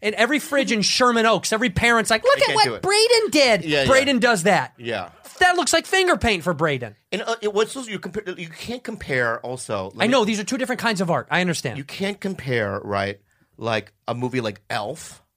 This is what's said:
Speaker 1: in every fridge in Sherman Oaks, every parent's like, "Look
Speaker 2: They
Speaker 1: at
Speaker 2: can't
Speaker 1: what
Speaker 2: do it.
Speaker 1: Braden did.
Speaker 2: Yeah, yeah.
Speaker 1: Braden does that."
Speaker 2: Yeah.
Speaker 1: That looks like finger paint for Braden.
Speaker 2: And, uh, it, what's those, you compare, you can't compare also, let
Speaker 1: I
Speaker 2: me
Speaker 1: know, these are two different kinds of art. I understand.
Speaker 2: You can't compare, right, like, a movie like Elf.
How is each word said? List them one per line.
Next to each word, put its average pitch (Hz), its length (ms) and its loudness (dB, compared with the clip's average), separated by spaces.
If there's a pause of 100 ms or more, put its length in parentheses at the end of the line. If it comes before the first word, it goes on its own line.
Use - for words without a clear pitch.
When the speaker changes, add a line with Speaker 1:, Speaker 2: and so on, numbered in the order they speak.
Speaker 1:
in 208 120 -2
every 233 240 2
fridge 262 340 -2
in 214 100 0
Sherman 233 420 2
Oaks, 220 300 2
every 220 160 0
parent's 226 400 2
like, 220 120 2
"Look 523 120 4
Speaker 2:
They 539 80 0
Speaker 1:
at 539 60 4
Speaker 2:
can't - 80 0
Speaker 1:
what 427 100 6
Speaker 2:
do 233 80 -2
it. 190 80 -8
Speaker 1:
Braden 440 480 4
did. 233 340 4
Speaker 2:
Yeah, 147 200 2
yeah. 127 40 2
Speaker 1:
Braden 269 300 4
does 214 240 2
that." 160 340 2
Speaker 2:
Yeah. 110 320 -6 (300)
Speaker 1:
That 359 180 6
looks 339 160 0
like 330 140 2
finger 359 320 2
paint 196 260 0
for 180 80 0
Braden. 135 440 -2 (160)
Speaker 2:
And, 202 100 -4
uh, 226 180 -2
it, 208 140 -2
what's 214 200 2
those, 254 140 -10
you 202 100 -6
compare, 185 400 -8
you 170 100 -10
can't 233 360 -12
compare 127 560 -2
also, 110 540 -6
let 170 100 0
Speaker 1:
I - 20 2
Speaker 2:
me 240 60 2
Speaker 1:
know, 254 140 4
these 214 120 -2
are 208 60 -6
two 262 140 -6
different 247 240 -4
kinds 220 180 -2
of 175 100 -2
art. 135 200 0
I 160 100 2
understand. 156 380 -2
Speaker 2:
You 139 60 -10
can't 190 360 -8
compare, 123 640 -4
right, 98 340 -4 (380)
like, 110 360 -4 (140)
a 117 80 -4
movie 123 260 -4
like 107 200 -6 (100)
Elf. 117 520 -8 (140)